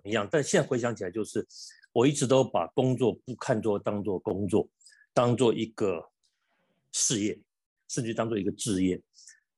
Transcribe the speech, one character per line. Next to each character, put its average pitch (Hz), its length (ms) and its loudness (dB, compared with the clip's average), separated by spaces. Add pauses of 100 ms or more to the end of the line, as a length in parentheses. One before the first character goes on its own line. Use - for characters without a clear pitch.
么 98 60 -14
样， 104 200 -2
但 151 140 0
现 160 180 2
在 135 60 -2
回 131 100 -2
想 120 160 -2
起 101 120 -8
来， 90 40 -6
就 107 140 -6
是 - 240 -4 (460)
我 117 120 4
一 151 60 6
直 143 160 0
都 131 160 6
把 87 320 -2
工 127 180 2
作 113 200 2 (120)
不 127 120 -10
看 113 240 0
作 101 180 0
当 104 240 -4
作 92 160 -2
工 101 260 -4
作， 92 220 2 (460)
当 120 240 4
作 120 160 4
一 113 140 -2
个 95 360 -2 (880)
事 - 300 -2
业， 104 180 -2 (480)
甚 - 160 -6
至 113 100 -4
当 113 140 -2
作 110 100 -2
一 98 60 -2
个 98 80 -2
志 95 320 -2
业。 90 180 0 (560)